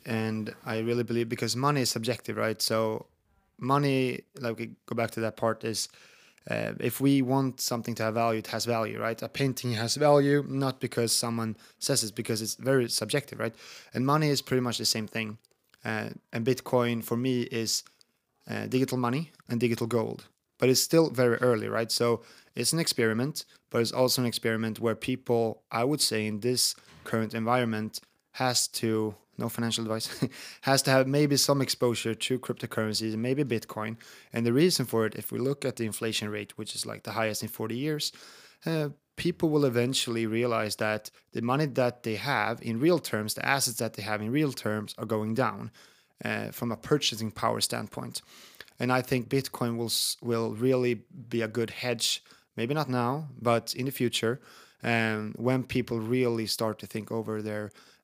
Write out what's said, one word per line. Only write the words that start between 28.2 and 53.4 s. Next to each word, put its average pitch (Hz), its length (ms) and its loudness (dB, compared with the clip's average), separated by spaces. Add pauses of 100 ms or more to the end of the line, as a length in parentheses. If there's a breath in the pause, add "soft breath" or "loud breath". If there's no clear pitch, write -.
has 127 360 0
to, 110 460 0 (240)
no 117 100 -2
financial 117 360 -2
advice, 110 240 -4 (360 loud breath)
<laughs> - 180 -18
has 135 200 4
to 135 80 2
have 131 160 6
maybe 143 300 4
some 139 260 4
exposure 117 520 0
to 127 240 -2
cryptocurrencies 110 760 -4
and 110 80 -2
maybe 135 220 0
Bitcoin. 110 520 -4 (360 loud breath)
And 117 140 0
the 117 60 4
reason 151 340 4
for 110 200 2
it, 104 100 -4
if - 160 -10
we 117 60 -4
look 135 260 -2
at 123 120 -4
the 117 100 -2
inflation 107 420 -4
rate, 104 300 -8
which 107 160 -10
is, - 120 -6
like, 110 180 -10
the 107 80 -8
highest 110 300 0
in 110 60 -6
forty 110 280 -6
years, 147 360 -2 (540 loud breath)
uh, 156 240 0 (260)
people 170 340 0
will 147 140 6
eventually 120 600 2
realize 113 500 0
that 107 340 -2 (220 soft breath)
the 117 100 -4
money 135 240 2
that 123 360 0
they 110 140 -2
have 117 460 0
in 113 180 -2
real 165 180 6
terms, 107 360 -2
the - 120 -6
assets 131 320 0
that 110 160 -2
they 104 80 -8
have 107 200 -2
in 110 80 -2
real 143 220 2
terms 107 460 -4
are 113 80 -6
going 110 280 -2
down, 113 360 -2 (540 soft breath)
uh, 110 260 -4
from 120 220 -6
a 107 40 -4
purchasing 113 540 -4
power 113 300 -2
standpoint. 120 600 -6 (580 loud breath)
And 123 140 2
I 127 100 4
think 123 260 0
Bitcoin 123 480 -2
will 117 100 -2
s-, - 360 -2
will 113 320 0
really 123 480 2 (260)
be 117 140 0
a 110 60 -2
good 113 220 -2
hedge, - 520 -2 (340 soft breath)
maybe 117 180 -2
not 151 140 0
now, 127 400 0 (120)